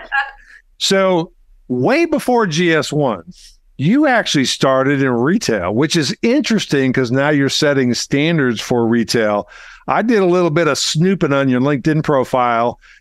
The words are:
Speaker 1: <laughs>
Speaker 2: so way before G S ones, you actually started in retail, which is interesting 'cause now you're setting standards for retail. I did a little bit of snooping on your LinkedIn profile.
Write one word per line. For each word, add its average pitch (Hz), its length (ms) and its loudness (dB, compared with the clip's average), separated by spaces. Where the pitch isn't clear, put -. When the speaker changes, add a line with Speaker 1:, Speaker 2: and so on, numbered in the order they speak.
Speaker 1:
<laughs> - 400 -20
Speaker 2:
so 190 540 0
way 196 360 0
before 247 400 0
G 165 280 0
S 151 180 -2
ones, 117 680 -6
you 233 280 2
actually 214 400 0
started 135 560 0
in 135 100 2
retail, 117 640 0
which 143 220 0
is 160 260 -2
interesting 220 720 0
'cause 131 180 0
now 139 180 0
you're 139 200 2
setting 135 440 0
standards 143 680 0
for 120 240 0
retail. 110 640 0
I 139 140 0
did 220 180 2
a 190 60 2
little 175 260 2
bit 160 160 2
of 139 100 0
snooping 170 560 0
on 139 160 0
your 127 120 2
LinkedIn 147 420 0
profile. 120 760 0